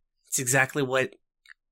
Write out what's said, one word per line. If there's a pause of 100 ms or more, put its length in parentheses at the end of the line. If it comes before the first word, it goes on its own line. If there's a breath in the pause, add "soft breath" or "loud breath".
(260)
It's
exactly
what, (600)